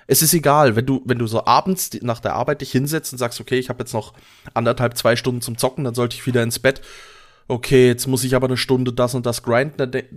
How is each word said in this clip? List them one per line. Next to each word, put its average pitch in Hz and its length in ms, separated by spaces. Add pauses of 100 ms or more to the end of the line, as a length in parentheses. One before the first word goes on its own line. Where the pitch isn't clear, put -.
Es 135 140
ist 156 120
egal, 143 400
wenn 120 120
du, 135 180
wenn 123 140
du 117 80
so 110 180
abends 151 460
die, - 140
nach 117 160
der 98 140
Arbeit 143 260
dich 131 120
hinsetzt 147 400
und 127 60
sagst, 120 220
okay, 123 180
ich 127 100
hab 120 100
jetzt 113 140
noch 110 220 (400)
anderthalb, 117 420
zwei 117 200
Stunden 123 260
zum 117 160
Zocken, - 260
dann 120 100
sollte 120 220
ich - 100
wieder 127 160
ins 113 160
Bett. 131 220 (680)
Okay, 127 380
jetzt 120 180
muss 131 180
ich 131 120
aber 127 100
eine 127 120
Stunde 127 340
das 123 220
und 123 120
das 120 160
grinden. 127 360
Dann 131 140
de-, 123 120 (120)